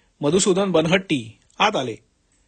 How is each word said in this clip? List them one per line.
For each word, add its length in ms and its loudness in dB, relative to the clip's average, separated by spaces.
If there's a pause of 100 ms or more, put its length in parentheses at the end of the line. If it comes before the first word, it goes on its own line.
(220)
मधुसूदन 500 2
बनहट्टी 640 0 (220)
आत 160 0
आले. 200 -6 (520)